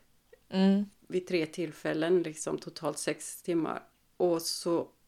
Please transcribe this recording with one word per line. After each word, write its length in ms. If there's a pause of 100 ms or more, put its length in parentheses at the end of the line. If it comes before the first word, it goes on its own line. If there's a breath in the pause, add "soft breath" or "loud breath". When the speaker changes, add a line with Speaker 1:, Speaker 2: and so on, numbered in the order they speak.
(500 soft breath)
Speaker 1:
Mm. 400 (160)
Speaker 2:
vid 200
tre 200
tillfällen, 760
liksom, 360
totalt 400
sex 440
timmar. 400 (340)
Och 260
så 460 (200)